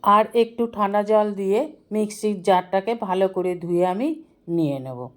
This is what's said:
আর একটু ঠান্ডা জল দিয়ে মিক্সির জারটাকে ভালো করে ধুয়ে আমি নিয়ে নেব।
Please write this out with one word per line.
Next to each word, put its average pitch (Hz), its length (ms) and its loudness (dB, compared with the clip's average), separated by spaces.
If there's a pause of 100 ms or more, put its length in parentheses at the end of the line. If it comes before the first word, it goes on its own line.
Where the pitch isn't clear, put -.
(160)
আর 214 80 6 (180)
একটু 233 200 -2 (120)
ঠান্ডা 208 360 0
জল 214 160 4 (140)
দিয়ে 196 200 0 (340)
মিক্সির 214 420 -2 (100)
জারটাকে 190 460 2 (140)
ভালো 190 200 0 (100)
করে 180 160 -2 (100)
ধুয়ে 175 300 2
আমি 233 160 -2 (480)
নিয়ে 147 280 0
নেব। 127 160 -12 (160)